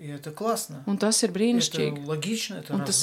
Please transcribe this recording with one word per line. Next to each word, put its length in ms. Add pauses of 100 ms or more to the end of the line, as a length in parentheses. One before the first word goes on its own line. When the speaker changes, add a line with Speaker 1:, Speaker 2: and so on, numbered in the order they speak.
Speaker 1:
И 80
это 240
классно. 540
Speaker 2:
Un 120
tas 240
ir 80
Speaker 1:
Это 80
Speaker 2:
brīnišķīgi. 680
Speaker 1:
логично, 520
это 180
Speaker 2:
Un 100
tas 180